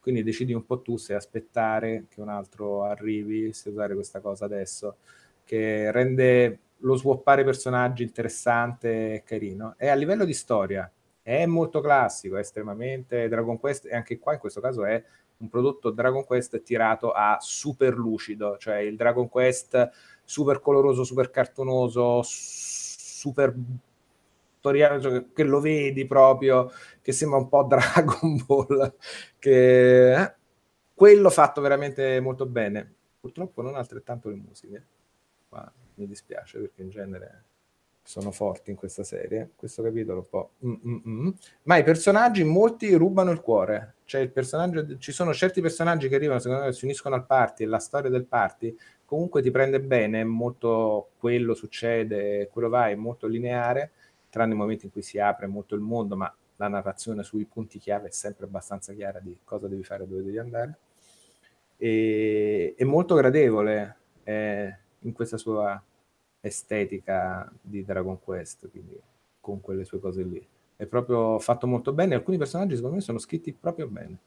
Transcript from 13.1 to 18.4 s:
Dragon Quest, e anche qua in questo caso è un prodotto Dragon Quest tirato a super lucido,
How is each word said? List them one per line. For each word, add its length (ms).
Dragon 320
Quest, 280
e 60
anche 240
qua 140
in 80
questo 220
caso 240
è 180
un 100
prodotto 400
Dragon 340
Quest 400
tirato 480
a 300
super 560
lucido, 600